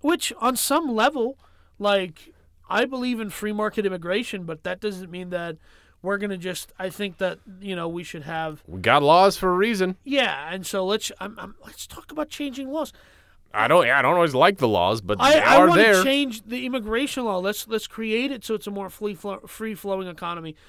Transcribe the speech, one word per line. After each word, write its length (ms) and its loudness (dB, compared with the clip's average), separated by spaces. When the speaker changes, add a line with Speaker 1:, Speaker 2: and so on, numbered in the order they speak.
Speaker 1:
Which, 380 0
on 180 0
some 380 0
level, 420 0
like, 540 -2
I 160 2
believe 340 -4
in 80 -6
free 240 -6
market 320 -2
immigration, 600 -4
but 180 -10
that 180 -8
doesn't 300 -8
mean 200 -12
that 260 -6
we're 180 -2
gonna 200 -6
just, 400 -10
I 120 -6
think 280 -8
that, 200 -4
you 160 -8
know, 100 -4
we 160 -6
should 200 -12
have 440 -8
Speaker 2:
We 140 -12
got 220 4
laws 340 8
for 140 0
a 40 4
reason. 500 0
Speaker 1:
Yeah, 480 -2
and 140 -10
so 180 -2
let's, 360 -4
I'm, 180 -12
I'm, 160 -14
let's 220 -18
talk 240 -18
about 180 -6
changing 440 -8
laws. 200 -6
Speaker 2:
I 140 4
don't, 200 6
I 140 4
don't 120 4
always 200 2
like 240 4
the 80 2
laws, 360 4
but 180 -2
Speaker 1:
I, 140 6
Speaker 2:
they 60 6
Speaker 1:
I 180 6
Speaker 2:
are 100 8
Speaker 1:
wanna 120 6
Speaker 2:
there. 220 6
Speaker 1:
change 400 0
the 240 -8
immigration 580 -4
law. 140 -2
Let's, 300 -4
let's 180 -4
create 460 -4
it 120 -10
so 100 -4
it's 120 -8
a 60 -10
more 180 -10
free 240 -8
flo-, 320 -10
free-flowing 600 -6
economy. 480 -10